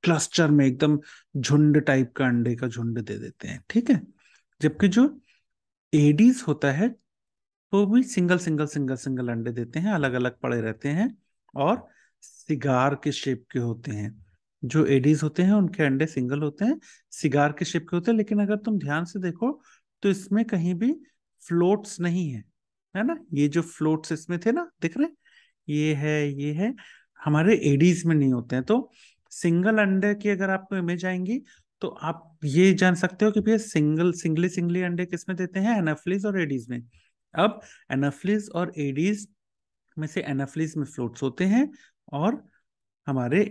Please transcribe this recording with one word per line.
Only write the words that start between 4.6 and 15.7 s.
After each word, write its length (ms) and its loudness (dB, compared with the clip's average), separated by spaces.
जबकि 280 2
जो 320 4
एडीज 560 6
होता 240 0
है, 160 0
वो 140 2
भी 160 4
सिंगल, 360 0
सिंगल, 280 -2
सिंगल, 300 -4
सिंगल 320 -6
अंडे 240 -4
देते 260 -8
हैं, 140 -2
अलग-अलग 460 -2
पड़े 220 -2
रहते 280 -6
हैं 280 -2
और 320 -2
सिगार 760 -2
के 180 -4
शेप 400 -6
के 60 -4
होते 320 -6
हैं। 360 -10
जो 240 2
एडीज 360 4
होते 200 0
हैं, 100 4
उनके 300 2